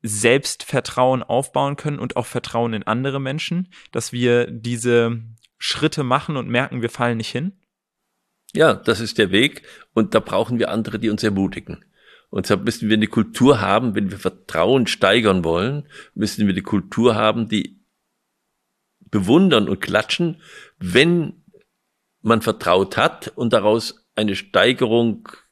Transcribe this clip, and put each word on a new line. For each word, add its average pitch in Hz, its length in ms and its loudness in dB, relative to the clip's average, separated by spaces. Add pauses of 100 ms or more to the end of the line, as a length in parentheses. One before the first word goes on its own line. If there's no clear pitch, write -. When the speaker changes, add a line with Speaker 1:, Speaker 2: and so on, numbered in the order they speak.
Speaker 1:
Selbstvertrauen 127 1200 0
aufbauen 139 540 -2
können 147 200 -6
und - 180 -8
auch 117 120 -4
Vertrauen 117 460 -4
in 104 100 -6
andere 131 360 -2
Menschen, 160 500 -6 (220)
dass - 220 -6
wir 120 380 2
diese 117 720 0 (340)
Schritte - 460 -2
machen 135 340 -2
und 120 100 -6
merken, 120 360 -2
wir 117 80 -4
fallen 120 260 -2
nicht 113 140 -8
hin? 160 220 -4 (1000)
Speaker 2:
Ja, 123 220 4
das 104 240 -2
ist 117 180 -6
der 98 140 4
Weg. 120 320 2 (300)
Und 107 200 0
da 113 60 4
brauchen 113 400 -2
wir 113 100 0
andere, 107 300 -4
die 110 100 -2
uns 107 140 -4
ermutigen. 98 600 -4 (460)
Und 98 160 -6
deshalb 98 180 0
müssen 110 240 -4
wir 107 100 2
eine 107 100 0
Kultur 117 540 2
haben, 104 340 0
wenn 101 160 -2
wir 98 80 -14
Vertrauen 98 680 0
steigern 98 580 2
wollen, 101 440 -2 (260)
müssen 104 320 -2
wir 98 80 2
eine 95 80 -2
Kultur 113 540 0
haben, 110 340 0
die - 320 -6 (1160)
bewundern 117 680 4
und 95 120 -4
klatschen, 156 600 -2 (360)
wenn 147 680 0 (800)
man 110 200 2
vertraut 95 560 0
hat - 380 -2
und 120 180 0
daraus 107 520 0 (100)
eine 104 200 -2
Steigerung 117 960 0 (220)